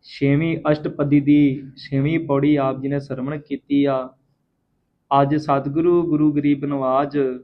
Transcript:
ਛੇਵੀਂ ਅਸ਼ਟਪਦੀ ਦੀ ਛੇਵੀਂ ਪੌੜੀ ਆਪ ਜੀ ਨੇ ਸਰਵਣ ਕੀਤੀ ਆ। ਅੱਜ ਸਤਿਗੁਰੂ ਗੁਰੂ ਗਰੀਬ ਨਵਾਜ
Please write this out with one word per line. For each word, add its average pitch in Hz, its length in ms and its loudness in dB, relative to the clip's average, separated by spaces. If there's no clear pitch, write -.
ਛੇਵੀਂ 147 560 -2
ਅਸ਼ਟਪਦੀ 147 500 0
ਦੀ 143 560 2
ਛੇਵੀਂ 143 500 -2
ਪੌੜੀ 143 300 2
ਆਪ 135 240 -2
ਜੀ 135 80 -6
ਨੇ 139 120 -2
ਸਰਵਣ 139 380 -8
ਕੀਤੀ 143 460 -2
ਆ। 131 260 -2
ਅੱਜ 143 140 2
ਸਤਿਗੁਰੂ 151 640 0
ਗੁਰੂ 151 300 2
ਗਰੀਬ 143 320 0
ਨਵਾਜ 143 540 -2